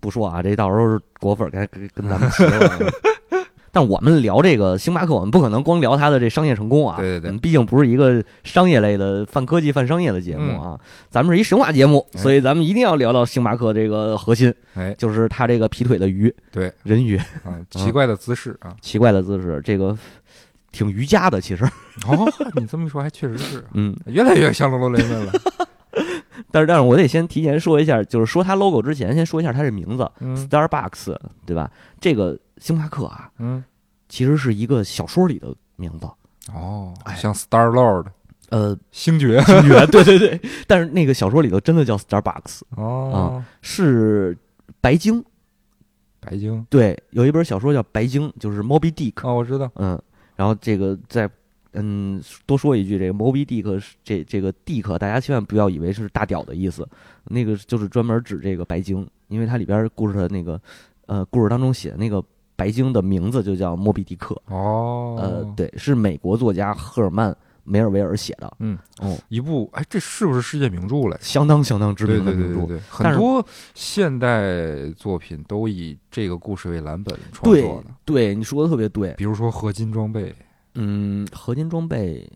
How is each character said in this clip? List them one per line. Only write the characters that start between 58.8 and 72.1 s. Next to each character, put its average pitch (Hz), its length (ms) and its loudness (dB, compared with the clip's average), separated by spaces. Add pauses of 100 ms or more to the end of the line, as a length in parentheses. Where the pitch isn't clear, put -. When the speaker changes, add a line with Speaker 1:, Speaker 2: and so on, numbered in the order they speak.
Speaker 1:
鲸， 95 260 -6 (220)
因 107 120 -8
为 113 60 -4
它 120 120 -4
里 110 80 -4
边 110 280 -2
故 107 160 -4
事 101 80 -4
的 92 120 -2
那 92 140 -6
个， 82 160 -8 (480)
呃， 101 180 -4
故 123 180 0
事 104 60 2
当 120 100 0
中 131 140 0
写 - 180 -10
的 - 60 -14
那 110 120 -2
个 101 140 -4 (320)
白 95 160 -2
鲸 127 220 0
的 110 80 2
名 95 280 -2
字 120 140 -2
就 98 120 -4
叫 90 200 -4
莫 101 160 0
比 101 120 -2
迪 90 120 -12
克。 - 300 -12
Speaker 2:
哦。 117 760 -6
Speaker 1:
呃， 92 360 -6
对， 90 200 -4
是 - 180 -2
美 104 240 0
国 95 200 -2
作 117 160 0
家 101 200 -4
赫 92 300 -4
尔 95 60 0
曼· 101 220 -2 (340)
梅 101 160 0
尔 113 80 2
维 98 120 0
尔 95 140 -2
写 - 240 -8
的。 - 100 -16 (100)
Speaker 2:
嗯。 107 180 -6 (240)
Speaker 1:
哦。 92 160 -4 (100)
Speaker 2:
一 113 140 -6
部， 139 320 -4
哎， - 160 -4
这 208 100 -4
是 - 260 -6
不 151 80 0
是 123 80 0
世 151 160 -6
界 139 120 0
名 90 180 -6
著 127 220 0
来 82 80 -8
着？ - 20 -14
Speaker 1:
相 - 260 0
当， 151 160 6
相 123 160 0
当 104 160 0
知 104 140 -4
名 107 160 2